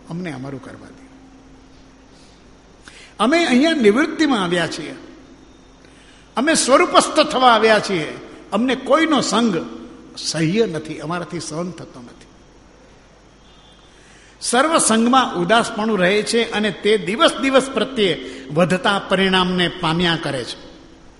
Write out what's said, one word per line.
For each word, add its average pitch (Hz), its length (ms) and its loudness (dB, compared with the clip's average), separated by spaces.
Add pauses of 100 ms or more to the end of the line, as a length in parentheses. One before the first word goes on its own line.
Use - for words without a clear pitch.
(100)
અમને 170 220 -8
અમારું 131 320 -10
કરવા - 240 -18
દો. - 160 -20 (2250)
અમે 320 260 2
અહીંયા 269 280 4
નિવૃત્તિમાં 262 720 2
આવ્યા 170 240 -2
છીએ, 143 280 -10 (1400)
અમે 302 180 2
સ્વરૂપસ્થ 339 640 4
થવા 254 280 2
આવ્યા 220 320 6
છીએ, 151 380 -4 (340)
અમને 240 240 0
કોઈનો 285 460 2
સંગ 202 440 0 (520)
સહ્ય 170 480 0
નથી, 156 340 -8
અમારાથી 170 400 -8
સહન 170 320 -8
થતો - 280 -18
નથી. - 260 -20 (2250)
સર્વ 302 360 0
સંગમાં 233 580 2
ઉદાસપણું 208 640 0
રહે 202 240 2
છે 226 280 -2
અને 208 200 -2
તે 214 260 0
દિવસ 214 340 0 (100)
દિવસ 262 280 2
પ્રત્યે - 840 -4
વધતા 185 460 2
પરિણામને 185 680 2
પામ્યા 165 560 0
કરે 135 200 -6
છે. - 120 -12 (640)